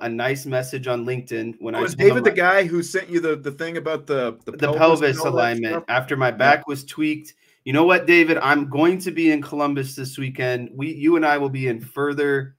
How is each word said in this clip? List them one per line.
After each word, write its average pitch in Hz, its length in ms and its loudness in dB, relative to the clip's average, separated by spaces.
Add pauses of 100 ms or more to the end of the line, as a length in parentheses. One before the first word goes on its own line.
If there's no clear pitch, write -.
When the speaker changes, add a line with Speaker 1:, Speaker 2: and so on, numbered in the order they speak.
Speaker 1:
a 117 80 -6
nice 127 360 -4
message 131 420 -6
on 120 180 -4
LinkedIn 117 540 -6
when 113 160 -8
Speaker 2:
Oh, 117 40 -4
Speaker 1:
I - 40 0
Speaker 2:
is 175 80 -2
Speaker 1:
said 175 80 -8
Speaker 2:
David 226 240 4
the 220 80 4
Speaker 1:
hello. - 40 -2 (160)
Speaker 2:
guy 196 140 4
who 170 180 -2
sent 185 260 -6
you 170 100 -2
the, 160 160 -2
the 143 160 -8
thing 165 260 -8
about 151 280 -6
the, 127 400 -2
the 110 60 -12
Speaker 1:
The - 60 -12
Speaker 2:
pelvis 143 120 -2
and 151 80 0
Speaker 1:
pelvis 156 420 4
Speaker 2:
all 160 60 -4
that 139 60 -2
Speaker 1:
alignment 117 420 0
Speaker 2:
stuff? 165 140 -6
Speaker 1:
after 131 280 -2
my 131 140 2
Speaker 2:
Yeah. 113 60 -4
Speaker 1:
back 135 320 4
was 139 180 -8
tweaked? 151 480 -6 (320)
You 131 80 -6
know 156 120 6
what, 175 200 4
David? 165 320 6
I'm 143 320 2
going 165 300 2
to 185 120 -6
be 160 200 2
in 147 100 2
Columbus 143 540 -4
this 131 240 -12
weekend. 127 540 -4
We, 143 200 -8
you 151 220 2
and 156 100 2
I 147 140 4
will 139 100 -2
be 131 180 -4
in 113 140 -4
further 139 760 -2